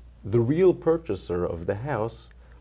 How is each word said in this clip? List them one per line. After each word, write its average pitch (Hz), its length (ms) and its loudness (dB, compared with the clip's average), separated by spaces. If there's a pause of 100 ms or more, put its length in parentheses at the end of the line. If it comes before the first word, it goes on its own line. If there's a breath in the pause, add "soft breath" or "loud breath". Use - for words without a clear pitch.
(240)
the 110 140 2
real 156 340 4
purchaser 101 720 -2
of 85 220 -4
the 101 80 0
house 113 560 -6 (300 soft breath)